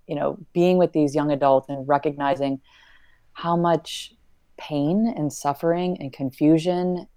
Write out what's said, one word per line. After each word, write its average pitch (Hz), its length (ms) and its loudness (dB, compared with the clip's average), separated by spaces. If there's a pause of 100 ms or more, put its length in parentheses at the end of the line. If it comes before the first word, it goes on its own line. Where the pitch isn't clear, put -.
you 160 80 -8
know, 143 240 -4 (140)
being 180 240 4
with 175 160 2
these 147 220 2
young 147 180 0
adults 135 380 2
and 135 180 -8
recognizing 139 720 -2 (720)
how 170 240 -2
much 170 560 -2 (460)
pain 170 580 -2
and 147 160 -4
suffering 170 680 -2
and 135 120 -10
confusion 165 1040 0